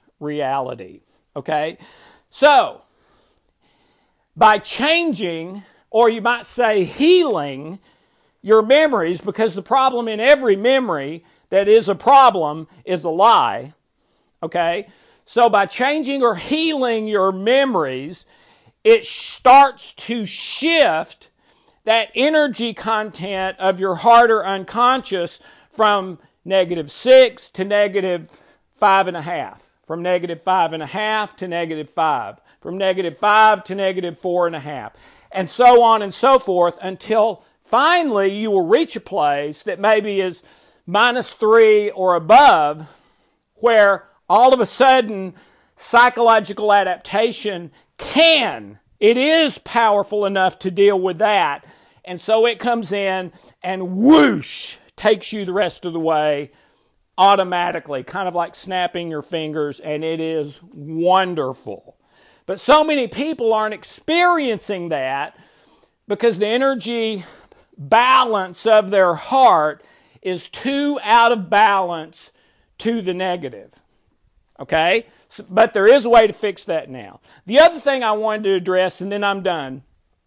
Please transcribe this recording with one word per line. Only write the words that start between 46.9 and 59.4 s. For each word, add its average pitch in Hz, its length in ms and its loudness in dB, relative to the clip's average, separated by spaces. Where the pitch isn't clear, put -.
can, 208 800 0
it 220 200 4
is 302 400 0
powerful 208 680 0
enough 190 340 0
to 190 120 -8
deal 202 280 2
with 180 200 -4
that. 180 460 0
And 180 160 -14
so 220 260 2
it 233 120 -2
comes 233 340 -4
in 190 400 -4
and 185 340 -8
whoosh, 269 800 2
takes - 360 -2
you 208 120 -8
the 180 80 -8
rest 185 320 -4
of 175 80 -8
the 165 80 -6
way 151 520 -2
automatically, 180 840 0
kind 190 240 -8
of 175 80 -6
like 170 200 -6
snapping 180 560 -6
your 151 120 -8
fingers, 156 560 -8